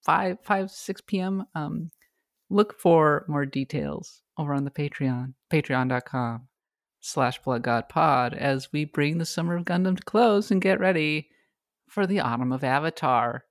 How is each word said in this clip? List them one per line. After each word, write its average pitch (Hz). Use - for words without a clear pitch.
five, 180
five, 196
six -
P -
M. 190
Um, 160
look 208
for 156
more 143
details -
over 147
on 139
the 139
Patreon, 131
patreon 131
dot 123
com 120
slash -
blood 123
god 117
pod, 131
as 135
we 151
bring 147
the 165
Summer 170
of 175
Gundam 185
to -
close 214
and 190
get 190
ready 151
for 196
the 190
Autumn 123
of 131
Avatar. 131